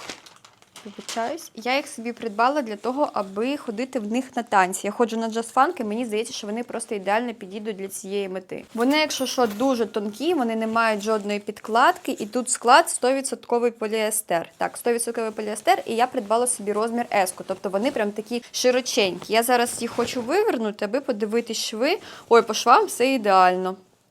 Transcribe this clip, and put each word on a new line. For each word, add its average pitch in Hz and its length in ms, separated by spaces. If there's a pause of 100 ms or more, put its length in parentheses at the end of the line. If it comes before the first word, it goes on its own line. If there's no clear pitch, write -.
(840)
Вибачаюсь. 233 720
Я 240 220
їх 285 100
собі 233 260
придбала 233 480
для 214 140
того, 247 380
аби 208 440
ходити 254 420
в 208 120
них 254 240
на 233 80
танці. 190 440
Я 208 40
ходжу 220 260
на 226 120
джаз-фанк, 254 500
і 247 40
мені 214 220
здається, 214 280
що - 140
вони 226 160
просто - 320
ідеально 208 380
підійдуть 208 420
для 190 120
цієї 196 420
мети. 185 440
Вони, 254 240
якщо 302 280
що, 247 220
дуже 233 380
тонкі, 220 480
вони 233 220
не 220 120
мають 220 340
жодної 208 380
підкладки. 233 720
І 226 140
тут 226 240
склад 285 400
сто 254 240
відсотковий 240 580
поліестер. 214 880
Так, 180 200
сто 240 160
відсотковий 233 380
поліестер, 220 540
і 233 100
я 233 120
придбала 240 400
собі 208 260
розмір 233 380
S-ку. 190 360
Тобто 190 220
вони 202 220
прям 208 200
такі 240 400
широченькі. 233 840
Я 226 100
зараз 240 380
їх 233 100
хочу 240 300
вивернути, 240 640
аби 220 160
подивитись 220 560
шви. 277 420 (300)
Ой, 226 120
по 220 120
швам 262 320
все 269 280
ідеально. 185 640 (340)